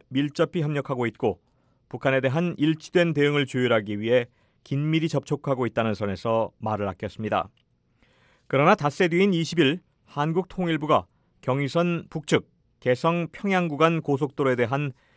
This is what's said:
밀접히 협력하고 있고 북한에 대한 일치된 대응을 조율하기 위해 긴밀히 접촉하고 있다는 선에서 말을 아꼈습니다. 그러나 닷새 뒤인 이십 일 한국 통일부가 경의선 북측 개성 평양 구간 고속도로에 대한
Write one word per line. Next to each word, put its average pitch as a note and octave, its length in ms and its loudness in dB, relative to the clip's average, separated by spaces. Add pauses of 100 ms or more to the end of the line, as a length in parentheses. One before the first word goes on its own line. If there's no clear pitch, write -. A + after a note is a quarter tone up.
밀접히 D3 520 -2
협력하고 C#3+ 460 -2
있고 A2+ 320 -2 (500)
북한에 C3 320 0
대한 D#3+ 360 0
일치된 D#3+ 560 2
대응을 C#3+ 320 2
조율하기 A2 540 0
위해 A#2 280 2 (360)
긴밀히 D#3 460 -2
접촉하고 C3+ 560 -2
있다는 A2+ 300 0
선에서 A2 640 -2
말을 G#2 280 -4
아꼈습니다. G2+ 600 -4 (960)
그러나 D3 280 4
닷새 D3 320 0
뒤인 F3+ 260 2
이십 E3 260 -2
일 D#3 200 2 (260)
한국 D#3+ 440 -4
통일부가 D3+ 560 0 (360)
경의선 D#3+ 680 -2
북측 - 380 -2 (320)
개성 E3 520 0
평양 F#3 360 -2
구간 D#3+ 340 0
고속도로에 C3+ 540 0
대한 C3 360 -2 (260)